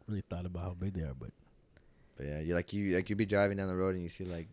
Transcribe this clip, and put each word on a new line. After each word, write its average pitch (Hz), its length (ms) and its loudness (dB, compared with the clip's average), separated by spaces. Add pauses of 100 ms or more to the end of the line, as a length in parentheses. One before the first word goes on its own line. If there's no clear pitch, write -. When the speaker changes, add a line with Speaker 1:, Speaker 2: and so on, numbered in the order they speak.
Speaker 1:
really 104 240 -2
thought 90 160 -4
about 87 160 -4
how 92 160 -2
big 95 160 -2
they 87 80 -2
are, 69 160 -4
but 58 120 -10 (840)
Speaker 2:
But 67 100 -6
yeah, 73 140 -4
you, 82 140 0
like, 87 180 0
you, 98 220 2
like, 90 160 4
you'd 104 80 0
be 110 80 4
driving 101 300 4
down 98 120 0
the 92 80 0
road 92 180 4
and 92 80 -4
you 85 80 -4
see, - 140 -8
like, 85 280 -6